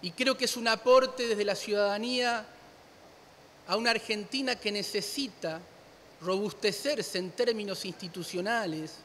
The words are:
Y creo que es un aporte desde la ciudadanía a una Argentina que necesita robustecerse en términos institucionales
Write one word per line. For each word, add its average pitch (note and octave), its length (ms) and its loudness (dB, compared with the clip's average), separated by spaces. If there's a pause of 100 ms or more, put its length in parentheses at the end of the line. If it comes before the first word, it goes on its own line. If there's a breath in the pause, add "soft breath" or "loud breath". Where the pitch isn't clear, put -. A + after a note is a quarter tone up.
Y F3+ 100 -6
creo B3+ 220 2
que B3+ 120 -2
es A3 100 0
un A#3 100 -2
aporte B3 600 6
desde G#3 160 2
la G3+ 100 2
ciudadanía A3 920 0 (1200)
a F#3+ 80 2
una A#3 140 2
Argentina A#3 640 0
que G#3 160 -2
necesita G3+ 880 -4 (640)
robustecerse G3+ 960 -2
en F3+ 140 -4
términos G#3+ 520 -2
institucionales F3+ 1080 -4 (100)